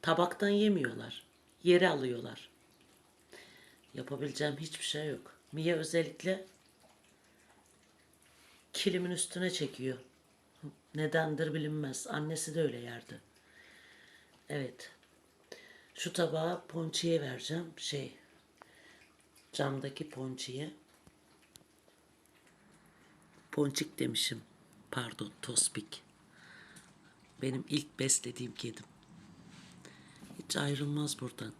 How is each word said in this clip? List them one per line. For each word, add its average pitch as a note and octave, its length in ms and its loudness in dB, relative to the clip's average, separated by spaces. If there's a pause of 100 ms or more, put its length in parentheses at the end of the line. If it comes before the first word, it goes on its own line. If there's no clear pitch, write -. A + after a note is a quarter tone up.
Tabaktan F3 460 4
yemiyorlar. D#3 760 4 (360)
Yere F3 260 10
alıyorlar. A#2+ 600 -2 (1400)
Yapabileceğim C#3 640 -2
hiçbir D#3 280 -8
şey D3+ 240 -2
yok. - 260 -6 (180)
Mia D#3+ 240 4
özellikle E3 720 0 (2250)
kilimin F3+ 380 2
üstüne F3+ 400 0
çekiyor. C3 480 -2 (960)
Nedendir D#3 600 2
bilinmez. D3+ 520 -2
Annesi D3+ 480 -2
de E3 80 4
öyle B2 180 2
yerdi. A#2+ 400 -10 (1300)
Evet. C#3+ 420 -6 (1040)
Şu - 180 -6
tabağı E3 540 2
Ponçi'ye E3 540 2
vereceğim. D#3 560 -4
Şey, C3+ 400 -6 (1400)
camdaki C#3 580 -2
Ponçi'ye. C3 600 -6 (2750)
Ponçik D3 460 0
demişim. A#2 440 0 (480)
Pardon, A2+ 420 -4 (100)
Tospik. - 600 0 (1400)
Benim C3 260 0
ilk - 300 0
beslediğim B2 560 0
kedim. - 300 -6 (1600)
Hiç - 120 0
ayrılmaz D3 640 0
buradan. A#2 400 -6